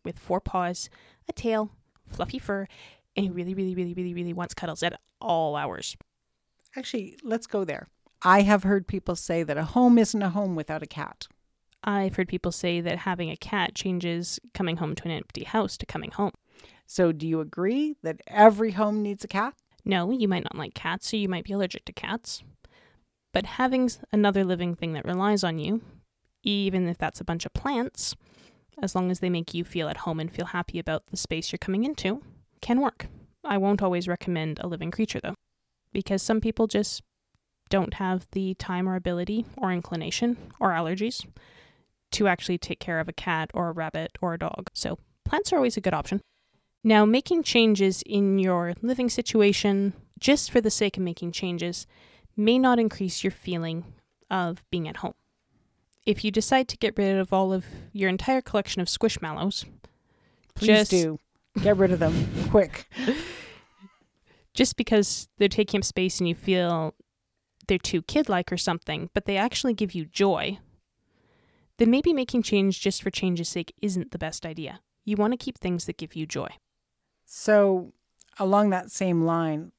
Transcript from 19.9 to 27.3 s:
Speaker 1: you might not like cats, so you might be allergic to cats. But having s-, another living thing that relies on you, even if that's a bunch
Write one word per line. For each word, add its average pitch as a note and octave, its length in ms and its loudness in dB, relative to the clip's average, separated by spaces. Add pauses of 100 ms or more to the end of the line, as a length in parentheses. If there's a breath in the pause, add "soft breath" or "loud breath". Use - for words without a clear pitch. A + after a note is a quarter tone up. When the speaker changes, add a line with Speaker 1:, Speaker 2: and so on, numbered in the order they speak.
Speaker 1:
you B3 160 0
might F3+ 160 0
not - 140 -10
like D3+ 160 -8
cats, - 360 -6
so A3+ 80 -2
you G3+ 120 0
might F3 160 -4
be - 80 -8
allergic G3 320 -4
to - 80 -16
cats. - 500 -8 (880 soft breath)
But F#3 140 -2
having B3+ 400 2
s-, - 140 -4 (120)
another G3+ 320 4
living F3+ 320 0
thing E3 180 -4
that D3+ 120 -8
relies G3 380 2
on E3 140 0
you, F#3 240 -2 (640 loud breath)
even F#3+ 440 0
if E3+ 100 -4
that's - 240 -6
a F3+ 40 -8
bunch E3+ 200 -4